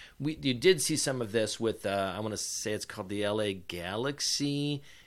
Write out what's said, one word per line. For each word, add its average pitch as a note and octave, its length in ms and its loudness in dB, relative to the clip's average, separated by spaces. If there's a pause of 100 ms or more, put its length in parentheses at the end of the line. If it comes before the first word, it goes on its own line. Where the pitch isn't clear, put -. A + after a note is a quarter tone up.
(200)
We, D#3 200 -2
you C3+ 140 2
did D3+ 260 6
see D3+ 160 2
some C3 240 0
of G#2+ 120 -4
this A2 260 2
with, A2 260 0
uh, G2 300 2
I G2 60 -4
wanna G#2+ 160 -2
say - 360 -2
it's G#2 120 -2
called G2+ 240 -8
the G#2 160 -2
L G#2 160 2
A G#2 140 0
Galaxy, C#3+ 1300 -2 (240)